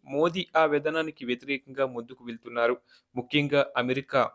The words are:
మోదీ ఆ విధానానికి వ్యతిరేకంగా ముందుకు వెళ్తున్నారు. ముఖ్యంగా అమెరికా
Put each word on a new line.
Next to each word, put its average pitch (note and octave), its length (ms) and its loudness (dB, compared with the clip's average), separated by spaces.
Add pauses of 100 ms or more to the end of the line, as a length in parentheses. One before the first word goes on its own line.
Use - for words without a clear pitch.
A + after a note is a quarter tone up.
మోదీ E3 420 0 (100)
ఆ D#3+ 80 6
విధానానికి D#3 600 -2
వ్యతిరేకంగా C3+ 600 -4
ముందుకు A#2+ 380 -12
వెళ్తున్నారు. A#2 520 -2 (400)
ముఖ్యంగా C#3+ 500 2 (100)
అమెరికా B2+ 580 0